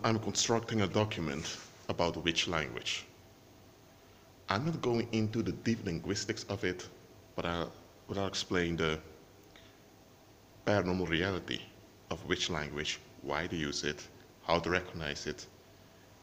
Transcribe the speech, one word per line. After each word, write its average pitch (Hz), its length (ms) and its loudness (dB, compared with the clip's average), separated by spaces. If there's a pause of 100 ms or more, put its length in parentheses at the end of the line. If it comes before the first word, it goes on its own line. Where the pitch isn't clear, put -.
I'm 110 160 6
constructing 110 640 2
a 95 60 4
document 85 680 0 (320)
about 85 340 2
which 85 240 2
language. 73 580 -2 (1400)
I'm 107 160 2
not 160 160 -2
going 117 300 2
into 110 300 2
the 90 100 0
deep 113 340 -2
linguistics 82 580 -2
of 101 200 -4
it, 90 240 -2 (480)
but 87 100 -4
I, 85 200 0 (420)
but 98 100 -4
I'll 98 100 0
explain 87 500 2
the 80 220 2 (1700)
paranormal 90 420 2
reality 82 500 0 (520)
of 80 160 -6
which 92 220 0
language, 76 500 -2 (220)
why 73 260 -2
they 90 100 -2
use 73 260 -2
it, 73 240 -4 (380)
how 85 140 4
to 82 100 -2
recognize 82 560 -2
it, - 220 -6 (760)